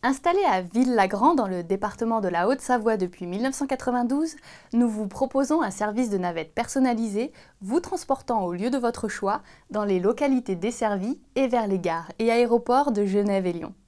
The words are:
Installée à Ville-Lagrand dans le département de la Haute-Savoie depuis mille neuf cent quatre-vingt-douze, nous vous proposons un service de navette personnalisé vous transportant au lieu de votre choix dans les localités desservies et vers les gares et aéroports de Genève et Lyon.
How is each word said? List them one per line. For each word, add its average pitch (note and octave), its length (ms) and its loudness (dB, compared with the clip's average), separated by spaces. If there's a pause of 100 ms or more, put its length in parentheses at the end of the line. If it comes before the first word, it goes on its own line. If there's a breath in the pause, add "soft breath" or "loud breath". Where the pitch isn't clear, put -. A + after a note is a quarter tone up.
Installée E4+ 420 2
à F#3+ 180 2
Ville-Lagrand A3+ 720 2
dans A#3 100 2
le F3+ 160 -4
département G#3 580 -2
de F#3+ 60 -2
la F3 220 2
Haute-Savoie A#3+ 480 0
depuis F#3 300 -4
mille F#3 160 -4
neuf C4+ 120 -2
cent C#4 140 -4
quatre-vingt-douze, B3+ 680 -2 (380 loud breath)
nous A#3 160 4
vous G#3+ 180 -4
proposons C4+ 560 0
un G#3 80 -2
service G#3+ 400 -2
de G3+ 80 -2
navette E3+ 360 -4
personnalisé A#3 800 0 (280 loud breath)
vous G#3 180 -2
transportant C4 640 -4
au F3 80 -4
lieu F#3+ 180 -4
de C4+ 80 -2
votre A#3 280 -2
choix G3+ 360 -4 (280 loud breath)
dans G#3+ 140 -2
les F#3+ 160 2
localités A#3+ 560 0
desservies G#3+ 640 -2 (160)
et C4+ 100 2
vers A#3 220 0
les F#3+ 100 0
gares E3 400 -4
et A3+ 140 2
aéroports A#3+ 580 4
de G#3 140 2
Genève G3 420 2
et F3 60 0
Lyon. E3+ 220 -8 (140)